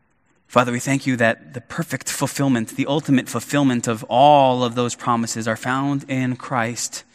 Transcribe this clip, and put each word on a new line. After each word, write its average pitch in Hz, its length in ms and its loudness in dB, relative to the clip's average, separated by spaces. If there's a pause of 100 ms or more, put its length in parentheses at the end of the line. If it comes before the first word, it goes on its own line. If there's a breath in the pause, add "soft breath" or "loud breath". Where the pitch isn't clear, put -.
(480)
Father, 123 240 2
we 120 80 -2
thank 139 260 -2
you 131 120 0
that 117 360 0
the 120 80 -12
perfect - 480 -8
fulfillment, 131 600 -2
the - 160 -6
ultimate 139 420 0
fulfillment 123 600 -2
of 113 180 -4
all 131 580 6
of 117 120 -2
those 120 200 -2
promises 117 520 -2
are 110 100 -2
found 139 500 -4
in 127 280 -2
Christ, - 680 -6 (120)